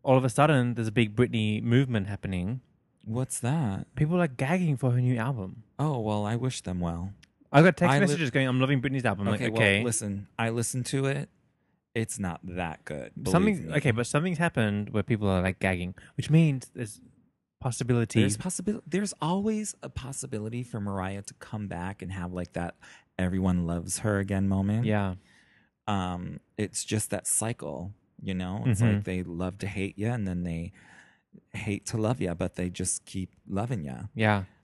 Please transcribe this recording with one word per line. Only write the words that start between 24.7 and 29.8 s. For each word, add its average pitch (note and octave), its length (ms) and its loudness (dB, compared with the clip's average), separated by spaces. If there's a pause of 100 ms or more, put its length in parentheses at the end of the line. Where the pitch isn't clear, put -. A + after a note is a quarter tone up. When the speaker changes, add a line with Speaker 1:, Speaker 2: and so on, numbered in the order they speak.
Speaker 1:
Yeah. G2+ 300 0 (720)
Speaker 2:
Um, F2+ 540 -4 (160)
it's - 260 -4
just - 280 -2
that G2 140 -6
cycle, F#2+ 680 -4 (280)
you G2 120 -6
know? F#2 320 -4
It's A2 160 4
Speaker 1:
Mm-hmm. A2 140 6
Speaker 2:
like G#2 100 -2
they F2+ 180 -4
love F2+ 360 -6
to F#2+ 80 -4
hate G2 300 -6